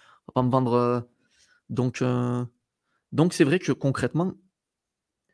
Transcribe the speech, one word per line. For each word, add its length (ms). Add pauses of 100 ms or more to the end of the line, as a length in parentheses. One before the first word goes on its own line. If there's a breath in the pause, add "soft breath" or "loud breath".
(260 soft breath)
faut 60
pas 100
me 80
vendre, 240
euh, 260 (680)
donc, 320
euh, 420 (680)
donc 240
c'est 80
vrai 160
que 140
concrètement, 600 (1000)